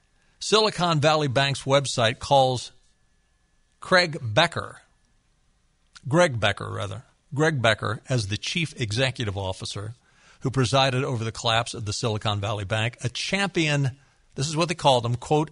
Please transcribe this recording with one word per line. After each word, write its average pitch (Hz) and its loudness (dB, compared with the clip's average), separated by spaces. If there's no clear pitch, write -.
Silicon 180 2
Valley 151 4
Bank's 139 0
website 131 2
calls 131 2
Craig 175 0
Becker, 127 -2
Greg 147 2
Becker, 104 -2
rather, 104 -8
Greg 147 2
Becker 110 2
as 117 0
the 104 -4
chief - -4
executive 117 -2
officer 101 -8
who 135 -4
presided 131 2
over 127 -4
the 110 -4
collapse 117 0
of 117 -10
the 104 -4
Silicon 107 -2
Valley 104 -4
Bank, 110 -4
a 123 -2
champion, 156 0
this 139 -4
is 160 -6
what 160 0
they 180 -4
called 123 4
him, 120 0
quote, 151 0